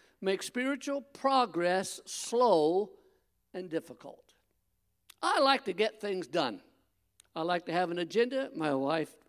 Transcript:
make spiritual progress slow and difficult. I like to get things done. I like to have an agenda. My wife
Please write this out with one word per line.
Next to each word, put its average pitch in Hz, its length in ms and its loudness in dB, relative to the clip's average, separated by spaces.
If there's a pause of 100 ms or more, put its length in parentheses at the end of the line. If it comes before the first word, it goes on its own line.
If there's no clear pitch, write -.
(200)
make 190 220 0
spiritual 277 580 -4
progress 196 1040 0
slow 196 840 2 (640)
and 180 160 -10
difficult. - 640 -10 (880)
I 359 180 2
like 269 240 4
to 190 80 -4
get 214 280 0
things 196 280 -6
done. 131 320 -2 (720)
I 160 80 -6
like 175 240 -2
to 175 60 -6
have 175 180 0
an 175 80 -4
agenda. 247 560 -2
My 156 200 0
wife 143 400 -2 (140)